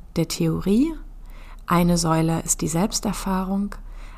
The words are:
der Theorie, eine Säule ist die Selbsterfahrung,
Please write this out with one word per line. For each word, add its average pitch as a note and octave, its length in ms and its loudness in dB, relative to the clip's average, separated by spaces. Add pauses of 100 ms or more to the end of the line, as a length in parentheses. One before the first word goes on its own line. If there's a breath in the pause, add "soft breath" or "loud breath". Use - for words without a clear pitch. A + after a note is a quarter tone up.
(160)
der E3 120 2
Theorie, F#3 640 2 (760 soft breath)
eine F3 320 4
Säule E3 420 2
ist - 200 -2
die E3 60 0
Selbsterfahrung, F#3+ 1080 0 (420 soft breath)